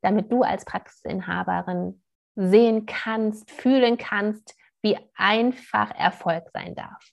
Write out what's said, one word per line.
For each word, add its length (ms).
damit 300
du 120
als 200
Praxisinhaberin 1400
sehen 500
kannst, 640
fühlen 480
kannst, 560
wie 160
einfach 840
Erfolg 560
sein 220
darf. 240